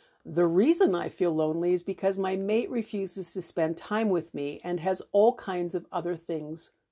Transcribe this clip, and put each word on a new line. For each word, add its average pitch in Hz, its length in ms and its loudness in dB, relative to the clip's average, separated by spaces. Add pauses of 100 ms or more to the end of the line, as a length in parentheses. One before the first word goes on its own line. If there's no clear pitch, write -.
(240)
The 165 220 2
reason 233 480 4
I 170 160 -2
feel 175 240 0
lonely 160 400 2
is 175 80 0
because 190 360 -2
my 190 180 -2
mate 208 340 0
refuses 196 640 -6
to 180 100 -6
spend 160 340 -2
time 214 320 -2
with 175 240 0
me 143 320 -6
and 175 160 -4
has 180 220 -2 (100)
all 214 220 6
kinds 180 400 -4
of 175 180 -6
other 175 240 -4
things 160 540 -10 (220)